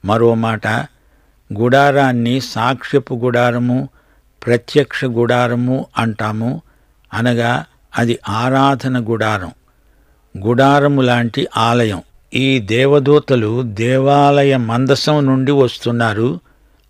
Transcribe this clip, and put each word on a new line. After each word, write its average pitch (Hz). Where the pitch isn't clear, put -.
మరో 113
మాట, 113
గుడారాన్ని 131
సాక్ష్యపు 131
గుడారము, 123
ప్రత్యక్ష 123
గుడారము 123
అంటాము. 113
అనగా 120
అది 120
ఆరాధన 131
గుడారం, 107
గుడారము 135
లాంటి 120
ఆలయం. 113
ఈ 131
దేవదూతలు 127
దేవాలయ 135
మందసం 131
నుండి 131
వస్తున్నారు. 120